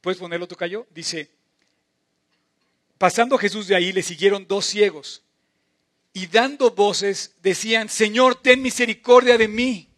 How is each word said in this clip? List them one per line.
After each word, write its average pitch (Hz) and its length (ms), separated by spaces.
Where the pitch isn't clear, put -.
¿Puedes 185 160
ponerlo, 175 300
tocayo? 180 420
Dice, 160 400
"Pasando 233 400
Jesús 202 300
de 196 80
ahí, 180 180
le 185 80
siguieron 190 460
dos 196 180
ciegos, 190 560
y 185 120
dando 240 460
voces 196 720
decían, 214 460
'Señor, 240 520
ten 254 180
misericordia 247 760
de 220 100
mí'". 220 400